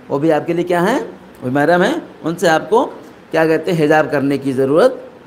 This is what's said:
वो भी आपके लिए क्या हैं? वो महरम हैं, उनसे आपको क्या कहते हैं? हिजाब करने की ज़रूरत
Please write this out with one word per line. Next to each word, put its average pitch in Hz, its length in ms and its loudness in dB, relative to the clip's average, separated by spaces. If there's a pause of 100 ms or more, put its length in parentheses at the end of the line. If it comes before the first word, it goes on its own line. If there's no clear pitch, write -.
वो 139 100 -4
भी 160 100 0
आपके 151 240 0
लिए 170 120 -2
क्या 175 160 0
हैं? 226 380 -2 (240)
वो 127 80 -4
महरम 156 300 2
हैं, 285 280 -2 (120)
उनसे 170 260 -2
आपको 185 380 2 (460)
क्या 160 160 2
कहते 156 240 0
हैं? 165 80 0
हिजाब 151 320 2
करने 139 260 0
की 135 160 -4
ज़रूरत 147 560 0 (180)